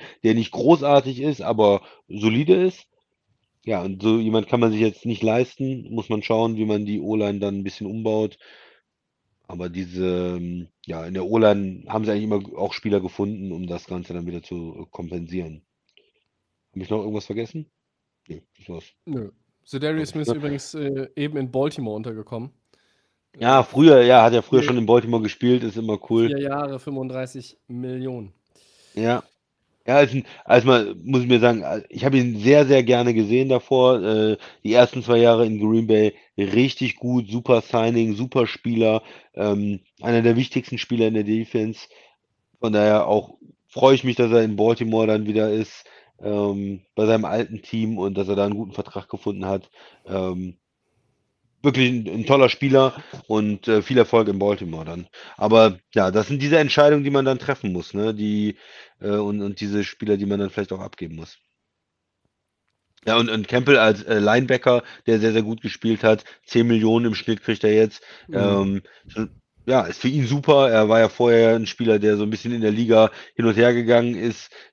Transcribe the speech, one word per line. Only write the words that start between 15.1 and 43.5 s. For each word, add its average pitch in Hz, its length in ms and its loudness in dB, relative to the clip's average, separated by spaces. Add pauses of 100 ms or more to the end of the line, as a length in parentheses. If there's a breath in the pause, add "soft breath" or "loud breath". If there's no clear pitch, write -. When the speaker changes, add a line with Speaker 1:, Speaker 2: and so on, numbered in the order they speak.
Speaker 1:
Hab 95 80 -12
ich 92 80 -12
noch 107 100 -2
irgendwas 107 280 -8
vergessen? 117 420 -10 (580)
Nee, 80 140 -18 (160)
das - 100 -20
war's. 85 180 -16 (200)
Speaker 2:
Nö. 120 240 -10 (340)
Zedarius 151 480 -6
Speaker 1:
Glaub 156 100 -8
ich, 147 60 -8
Speaker 2:
Smith - 0 -
Speaker 1:
ne? 120 80 -2
Speaker 2:
übrigens, 143 400 -8
äh, 139 400 -8
eben 147 220 -6
in 135 120 -6
Baltimore 131 460 -4
untergekommen. 113 560 -12 (880)
Speaker 1:
Ja, 127 220 4
Speaker 2:
Äh, - 20 4
Speaker 1:
früher, 143 380 8
ja, 120 220 8
hat 117 100 4
er 117 100 2
früher 131 160 4
Speaker 2:
vier 147 80 2
Speaker 1:
schon 123 100 0
in 117 80 -2
Baltimore 113 380 2
gespielt, 120 400 0
ist 110 140 -8
immer 110 220 -4 (100)
cool. 117 180 2
Speaker 2:
vier 139 120 -4
Jahre, 139 400 -8
fünfunddreißig 131 800 -12 (100)
Millionen. 127 640 -12 (640 soft breath)
Speaker 1:
Ja. 113 280 0 (640)
Ja, 139 160 6
ist 123 120 2
ein, 135 120 -4 (180 loud breath)
also 120 240 4
mal, 107 340 4
muss 123 200 0
ich 123 80 -2
mir 123 100 6
sagen, 113 240 2 (240)
ich - 160 -12
habe 135 140 2
ihn 123 220 -2
sehr, 139 260 4
sehr 131 180 4
gerne 120 300 2
gesehen 113 340 0
davor. 127 560 2
Äh, 107 340 0 (280 loud breath)
die 107 80 0
ersten 123 280 4
zwei 117 160 2
Jahre 117 280 6
in 110 160 -4
Green 113 260 0
Bay 107 260 2 (240 soft breath)
richtig 113 600 -2
gut, 120 320 -2
super 117 320 0
Signing, 113 520 0
super 123 340 -2
Spieler, 113 540 0 (320 loud breath)
ähm, 101 460 -4 (220)
einer 117 200 0
der 117 140 4
wichtigsten 127 420 -4
Spieler 113 300 -2
in 110 60 -2
der 107 100 -2
Defense. 110 640 -4 (720 soft breath)
Von 113 140 -4
daher 107 340 2
auch - 300 -2 (320)